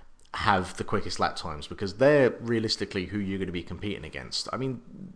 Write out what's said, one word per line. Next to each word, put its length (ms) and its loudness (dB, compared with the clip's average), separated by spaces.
have 420 2
the 80 -4
quickest 360 -2
lap 160 0
times, 320 -8
because 280 -6
they're 360 8
realistically 640 0
who 120 -4
you're 220 0
gonna 120 -2
be 120 -4
competing 400 -6
against. 480 -8
I 60 -4
mean, 240 -2